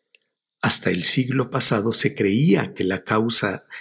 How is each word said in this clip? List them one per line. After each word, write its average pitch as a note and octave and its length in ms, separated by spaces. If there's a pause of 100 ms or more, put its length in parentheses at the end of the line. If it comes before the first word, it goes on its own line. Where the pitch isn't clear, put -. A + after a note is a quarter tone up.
(600)
Hasta - 300
el F2+ 140
siglo B2+ 480
pasado A#2 400
se - 240
creía A#2 580
que - 80
la F#2 220
causa A2 600 (160)